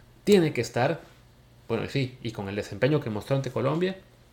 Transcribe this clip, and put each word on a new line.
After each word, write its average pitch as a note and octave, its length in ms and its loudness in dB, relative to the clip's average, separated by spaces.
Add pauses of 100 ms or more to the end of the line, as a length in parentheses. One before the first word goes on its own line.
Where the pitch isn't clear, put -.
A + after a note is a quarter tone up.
(240)
tiene F3+ 300 6
que B2 80 0
estar", C3+ 400 0 (640)
bueno, G#2+ 200 -2
sí, B2+ 340 -2
y A#2+ 100 -6
con G2 160 -6
el G2+ 80 -4
desempeño B2+ 440 0
que B2 100 -6
mostró G#2+ 260 -2
ante C3 140 -2
Colombia, E3 480 -2 (340)